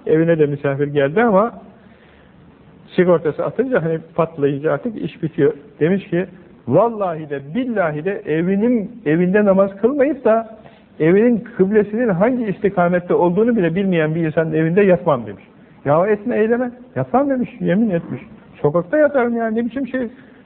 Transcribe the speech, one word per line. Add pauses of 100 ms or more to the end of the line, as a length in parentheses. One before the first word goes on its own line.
evine
de
misafir
geldi
ama (1300)
sigortası
atınca
hani (160)
patlayınca
artık
iş
bitiyor. (260)
Demiş
ki, (420)
"Vallahi
de
billahi
de
evinin,
evinde
namaz
kılmayıp
da (420)
evinin
kıblesinin
hangi
istikamette
olduğunu
bile
bilmeyen
bir
insanın
evinde
yatmam."
demiş. (420)
"Ya
etme
eyleme, (240)
yatmam."
demiş, (100)
yemin
etmiş. (400)
"Sokakta
yatarım
ya,
ne
biçim
şey? (380)